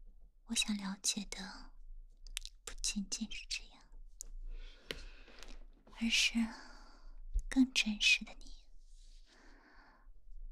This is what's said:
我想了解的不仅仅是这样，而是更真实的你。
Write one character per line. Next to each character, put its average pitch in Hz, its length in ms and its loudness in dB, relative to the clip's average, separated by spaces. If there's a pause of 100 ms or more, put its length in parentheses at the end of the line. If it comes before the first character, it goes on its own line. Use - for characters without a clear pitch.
(480)
我 226 80 -2
想 214 220 4
了 196 240 -2
解 - 240 2
的 - 460 -8 (920)
不 - 160 -6
仅 - 280 0
仅 - 220 -2
是 - 160 -6
这 - 220 -4
样， - 140 -20 (2000)
而 226 140 2
是 - 240 6 (1160)
更 262 240 8
真 208 280 4
实 - 240 8
的 - 80 -8
你。 - 240 -10 (1900)